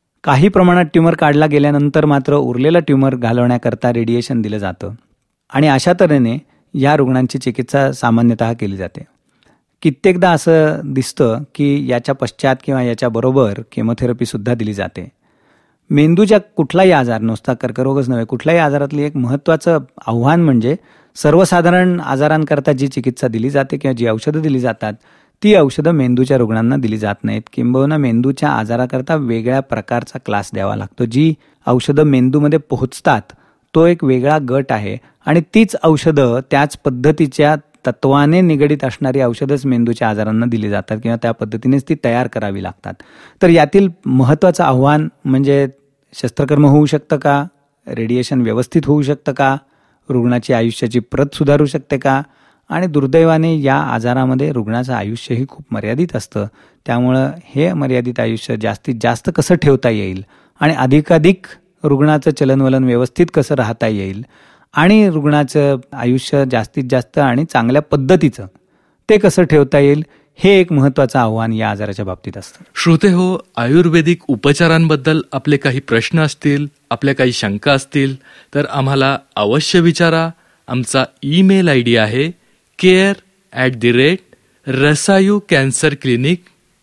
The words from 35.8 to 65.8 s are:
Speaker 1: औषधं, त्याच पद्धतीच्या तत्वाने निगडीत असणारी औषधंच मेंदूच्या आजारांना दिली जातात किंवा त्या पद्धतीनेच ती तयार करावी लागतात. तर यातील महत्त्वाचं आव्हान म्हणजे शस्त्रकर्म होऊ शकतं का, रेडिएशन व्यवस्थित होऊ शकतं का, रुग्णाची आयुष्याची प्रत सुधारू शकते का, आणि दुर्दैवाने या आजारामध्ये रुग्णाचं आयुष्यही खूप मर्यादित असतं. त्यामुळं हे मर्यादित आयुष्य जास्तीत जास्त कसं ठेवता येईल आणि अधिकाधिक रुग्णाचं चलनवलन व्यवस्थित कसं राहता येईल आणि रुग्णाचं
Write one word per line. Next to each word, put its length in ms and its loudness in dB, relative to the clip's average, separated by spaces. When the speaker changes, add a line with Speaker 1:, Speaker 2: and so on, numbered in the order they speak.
Speaker 1:
औषधं, 580 2
त्याच 280 0
पद्धतीच्या 800 0
तत्वाने 540 2
निगडीत 440 2
असणारी 360 -2
औषधंच 460 -2
मेंदूच्या 420 0
आजारांना 380 -2
दिली 220 -4
जातात 340 -6
किंवा 200 -2
त्या 100 -2
पद्धतीनेच 560 -2
ती 60 0
तयार 220 0
करावी 360 -8
लागतात. 320 -14
तर 60 6
यातील 400 4
महत्त्वाचं 580 2
आव्हान 440 2
म्हणजे 440 2
शस्त्रकर्म 520 0
होऊ 200 6
शकतं 320 -2
का, 280 0
रेडिएशन 540 -2
व्यवस्थित 440 -2
होऊ 180 2
शकतं 300 -4
का, 240 0
रुग्णाची 440 0
आयुष्याची 460 -2
प्रत 360 -4
सुधारू 320 2
शकते 320 -4
का, 240 -2
आणि 180 -4
दुर्दैवाने 760 2
या 160 0
आजारामध्ये 760 -2
रुग्णाचं 420 -4
आयुष्यही 540 -6
खूप 220 -20
मर्यादित 460 -4
असतं. 300 -6
त्यामुळं 440 0
हे 280 -2
मर्यादित 480 -4
आयुष्य 360 -4
जास्तीत 440 -6
जास्त 360 -2
कसं 180 2
ठेवता 340 2
येईल 360 -4
आणि 140 0
अधिकाधिक 720 2
रुग्णाचं 480 2
चलनवलन 540 2
व्यवस्थित 500 0
कसं 200 0
राहता 320 -2
येईल 400 -6
आणि 360 4
रुग्णाचं 680 0